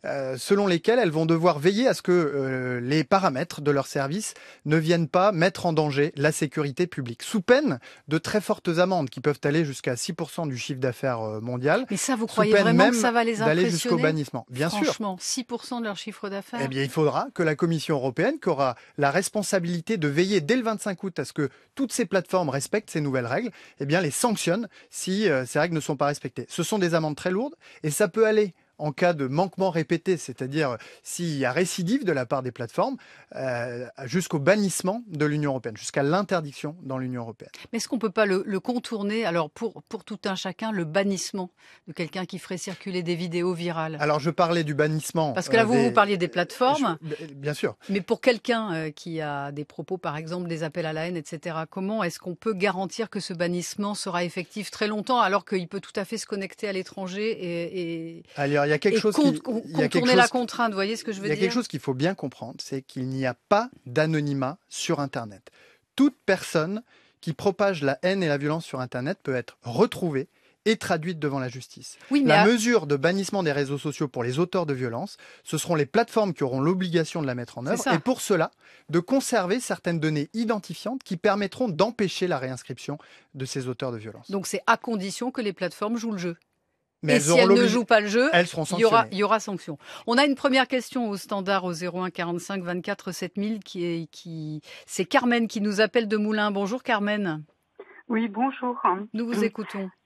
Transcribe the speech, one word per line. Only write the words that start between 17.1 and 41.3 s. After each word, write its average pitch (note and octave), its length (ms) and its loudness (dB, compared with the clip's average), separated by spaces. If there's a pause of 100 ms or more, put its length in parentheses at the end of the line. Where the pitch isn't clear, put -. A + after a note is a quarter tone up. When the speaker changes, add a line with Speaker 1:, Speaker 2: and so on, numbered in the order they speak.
Speaker 1:
que F3+ 100 -2
la D#3 120 2
Commission E3 400 0
européenne, D#3+ 460 0
qui - 80 0
aura C3+ 260 2 (220)
la C#3+ 120 4
responsabilité F3+ 840 0
de D#3 140 0
veiller F3+ 320 4
dès F3+ 160 2
le B3 60 0
vingt-cinq G#3+ 400 -4
août G3 140 -6
à D3 60 -2
ce - 80 -8
que C#3+ 180 -2 (260)
toutes C4+ 180 -2
ces A#3+ 120 0
plateformes F3+ 440 0
respectent C#3 400 -2
ces D#3+ 120 -2
nouvelles C3 260 0
règles, F#3+ 240 -2 (280)
eh D3 60 -4
bien, D#3+ 160 2
les D3+ 100 0
sanctionne G#3+ 560 0 (220)
si, G3 400 0
euh, C3 160 2
ces D3 140 -2
règles E3+ 160 2
ne D#3 40 2
sont C#3+ 160 -2
pas C#3+ 120 0
respectées. C#3 420 -6
Ce - 140 -4
sont G#3+ 140 0
des F3 160 2
amendes D#3 220 2
très F3+ 160 -2
lourdes B3 240 -2 (280)
et D#3 60 -2
ça F#3+ 200 2
peut A3 180 4
aller G#3+ 260 2 (260)
en D3+ 120 -2
cas F3 220 4
de C#3 140 -2
manquement F3+ 420 0
répété, E3 480 0
c'est-à-dire C3+ 600 -4 (260)
s'il E3 340 -4
y C3 80 0
a B2 60 2
récidive F#3 540 0
de F3 60 2
la C3 140 0
part C3+ 160 -2
des B2 100 -6
plateformes, F#3 460 -2 (380)
euh, B2 520 -6 (180)
jusqu'au E3 340 -2
bannissement G3 680 2
de D3+ 180 0
l'Union D3 260 0
européenne, A#2+ 260 -6
jusqu'à - 240 -4
l'interdiction D#3+ 800 -2
dans C3+ 160 -6
l'Union B2+ 240 -4
européenne. A2+ 300 -12 (200)
Speaker 2:
Mais A#3 60 -4
est-ce - 100 -4
qu'on B3+ 120 -2
peut A3 100 0
pas G#3+ 160 4
le, F#3+ 200 2
le G3 140 -2
contourner, A3 680 -2
alors E3+ 260 0
pour, F#3+ 320 -8
pour G3 200 -12
tout G#3 220 -12
un G3+ 80 0
chacun, F#3+ 380 -6
le F#3 140 -2
bannissement F#3+ 640 -2 (360)